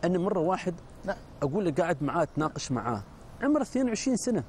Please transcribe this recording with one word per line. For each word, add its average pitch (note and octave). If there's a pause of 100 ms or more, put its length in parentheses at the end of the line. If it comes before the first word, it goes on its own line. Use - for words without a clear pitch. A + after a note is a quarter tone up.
أنا F3+
مرة F#3+
واحد F3+ (300)
نعم. F#3+ (260)
أقول D#3
له، F3
قاعد D#3+
معاه D3
أتناقش D3+
معاه، A2+ (400)
عمره D4
اثنين B3+
وعشرين A#3+
سنة G3+